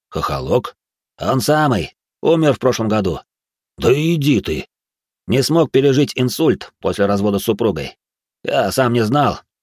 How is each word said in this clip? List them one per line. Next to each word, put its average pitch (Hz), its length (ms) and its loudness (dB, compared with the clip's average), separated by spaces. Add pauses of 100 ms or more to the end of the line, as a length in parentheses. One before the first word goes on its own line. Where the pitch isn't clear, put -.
«Хохолок?» 131 680 -4 (440)
«Он 110 200 -2
самый. 135 560 0 (260)
Умер 156 320 2
в - 60 -6
прошлом 120 280 0
году». 98 320 -2 (580)
«Да 120 160 2
иди 147 480 0
ты!» - 260 -8 (600)
«Не 123 160 2
смог 156 280 0
пережить 139 440 2
инсульт 127 640 0
после 92 260 -2
развода 101 340 0
с - 40 -6
супругой. 104 540 -2 (460)
Я 120 280 0
сам 123 220 0
не 120 100 2
знал, 120 380 0 (220)